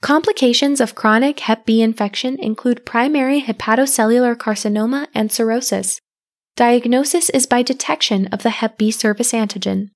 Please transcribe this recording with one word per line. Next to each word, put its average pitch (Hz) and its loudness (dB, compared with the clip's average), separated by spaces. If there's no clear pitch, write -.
Complications 285 2
of 226 0
chronic 240 2
hep 220 -2
B 226 2
infection 226 -2
include 240 -2
primary 277 0
hepatocellular 240 0
carcinoma 220 -2
and 220 -2
cirrhosis. 220 -2
Diagnosis 247 2
is 262 2
by 247 2
detection 247 -2
of 202 -6
the 226 2
hep 220 -4
B 214 2
surface 220 -2
antigen. 202 -2